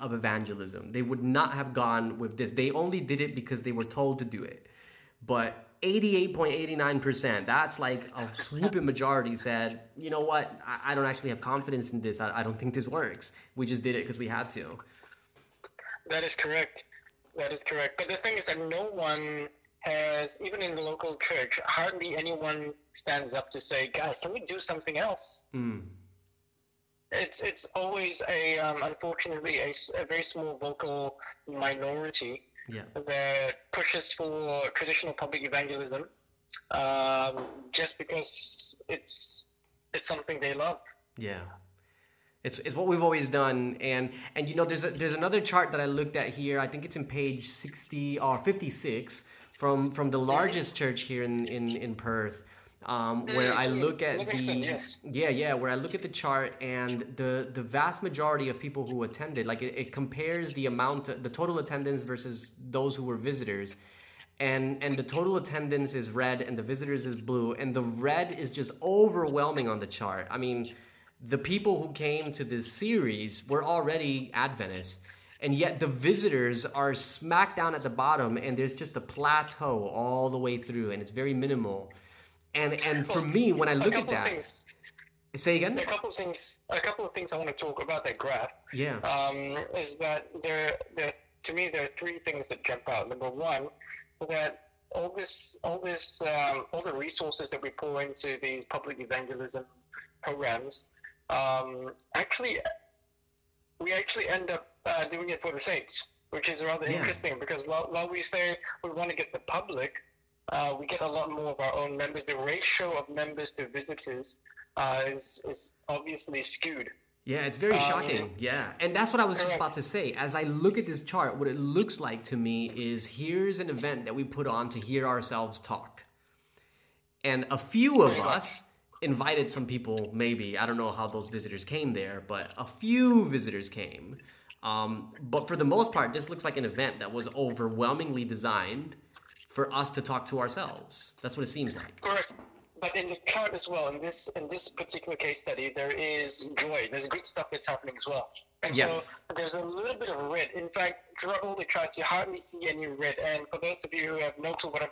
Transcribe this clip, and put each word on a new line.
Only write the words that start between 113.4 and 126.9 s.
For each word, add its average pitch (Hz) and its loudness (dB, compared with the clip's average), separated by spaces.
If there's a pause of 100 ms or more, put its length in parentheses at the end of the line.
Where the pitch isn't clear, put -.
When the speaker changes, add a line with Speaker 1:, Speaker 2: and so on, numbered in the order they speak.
Speaker 2:
to 127 -6
visitors, 135 -6 (380)
uh, 135 2
is, 135 -4
is - -8 (160)
obviously 151 -4
skewed. 143 -2 (340)
Speaker 1:
Yeah, 139 0
it's 135 -4
very 208 6
Speaker 2:
Um, 185 6
Speaker 1:
shocking. 165 2
Yeah. 123 0
And 175 2
that's 226 4
what 247 4
I 226 8
was 185 2
just 180 2
Speaker 2:
correct. 170 2
Speaker 1:
about 156 0
to - -2
say. 165 0
As 139 0
I 156 2
look 156 4
at 214 0
this 147 -2
chart, 160 2
what 139 2
it 131 0
looks 147 2
like 117 -4
to 131 -2
me 117 2
is 117 -2 (120)
here's 180 2
an 175 -2
event 135 -2
that 113 -4
we 135 0
put 139 -2
on 120 0
to 117 -6
hear 131 0
ourselves 113 0
talk. - -6 (1200)